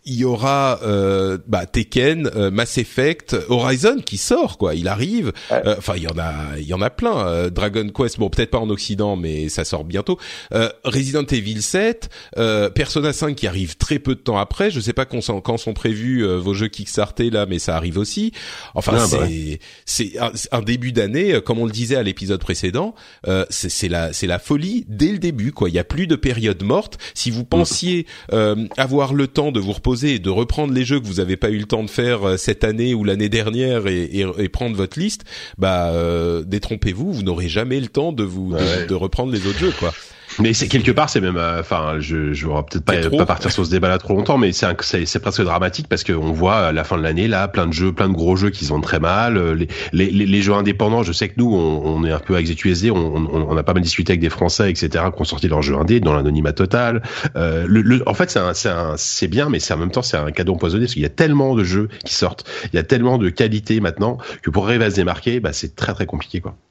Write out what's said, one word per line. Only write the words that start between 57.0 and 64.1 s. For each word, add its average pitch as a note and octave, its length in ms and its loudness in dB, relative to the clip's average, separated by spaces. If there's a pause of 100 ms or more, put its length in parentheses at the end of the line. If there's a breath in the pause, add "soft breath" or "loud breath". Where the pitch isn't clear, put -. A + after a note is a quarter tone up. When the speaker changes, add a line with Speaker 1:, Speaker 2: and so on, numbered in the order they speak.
Speaker 3:
Euh, E2 320 0
le, A2 140 8
le, B2 260 6
en G2+ 60 0
fait, F3+ 160 2
c'est G#2+ 100 0
un, F2+ 140 0
c'est G#2 160 -2
un, E2+ 280 0
c'est - 320 -2
bien, C#3 200 2
mais F#2 100 0
c'est - 140 -2
en D#2 40 0
même F2 140 -2
temps, G2+ 120 0
c'est - 140 -2
un D2+ 140 -2
cadeau F2+ 220 0
empoisonné F2+ 320 0
parce A#2+ 80 -4
qu'il D2 100 -2
y - 20 0
a C#2+ 40 -2
tellement C#3+ 460 4
de G#2+ 80 4
jeux F#2+ 240 2 (180 loud breath)
qui - 80 -6
sortent, - 300 -2 (300 loud breath)
il - 20 -2
y E2 40 4
a D#2 40 0
tellement B2 340 4
de G2 120 4
qualité A2 500 2
maintenant G2+ 380 0 (260 loud breath)